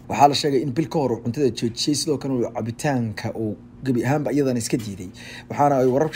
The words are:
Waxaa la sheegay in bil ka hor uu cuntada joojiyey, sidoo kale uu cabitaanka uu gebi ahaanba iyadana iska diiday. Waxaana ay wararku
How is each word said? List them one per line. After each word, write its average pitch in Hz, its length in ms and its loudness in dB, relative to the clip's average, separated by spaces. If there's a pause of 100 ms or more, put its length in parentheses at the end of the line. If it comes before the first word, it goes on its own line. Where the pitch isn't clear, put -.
Waxaa 120 200 6
la 139 60 2
sheegay 139 260 2
in 147 100 -2
bil 151 160 -2
ka 165 120 -2
hor 127 140 0
uu 110 100 -4
cuntada 127 260 0
joojiyey, 123 460 -2
sidoo 139 220 -2
kale 135 160 -4
uu 117 200 -2
cabitaanka 117 800 -2
uu 107 200 -4 (280)
gebi 127 220 0
ahaanba 147 260 0
iyadana 131 280 2
iska 113 180 -2
diiday. 98 320 -8 (400)
Waxaana 143 320 4
ay 131 60 6
wararku 143 280 2